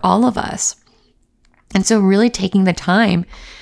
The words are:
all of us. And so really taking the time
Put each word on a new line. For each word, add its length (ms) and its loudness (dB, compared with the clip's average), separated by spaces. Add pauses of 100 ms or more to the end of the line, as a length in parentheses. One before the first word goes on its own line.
all 200 2
of 120 -2
us. 400 -6 (1000)
And 100 0
so 140 2
really 300 4
taking 340 -2
the 80 0
time 540 0 (360)